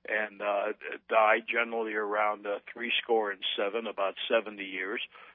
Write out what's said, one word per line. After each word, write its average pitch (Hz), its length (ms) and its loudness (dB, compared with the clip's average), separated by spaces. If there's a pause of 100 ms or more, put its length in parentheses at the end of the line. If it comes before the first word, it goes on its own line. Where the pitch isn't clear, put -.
and, 107 360 -4
uh, 104 320 0 (340)
die 113 320 6
generally 117 540 -2
around, 104 520 0
uh, 101 120 -2 (120)
three 117 220 -6 (100)
score 110 280 2
and 95 120 -8 (140)
seven, 110 300 -2
about 98 280 -2 (140)
seventy 104 360 0
years, 95 360 -4 (340)